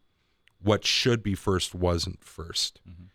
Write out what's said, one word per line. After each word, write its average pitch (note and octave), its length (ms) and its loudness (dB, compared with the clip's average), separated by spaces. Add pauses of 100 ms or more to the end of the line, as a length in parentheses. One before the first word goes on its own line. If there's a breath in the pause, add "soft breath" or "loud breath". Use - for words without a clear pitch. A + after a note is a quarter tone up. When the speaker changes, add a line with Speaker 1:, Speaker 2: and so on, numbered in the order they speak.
(600)
Speaker 1:
what G2+ 240 2
should A#2+ 380 2
be G2 120 0
first F#2 380 0
wasn't F2 500 -2
first. - 640 -6
Speaker 2:
Mm-hmm. F2 160 -20 (120)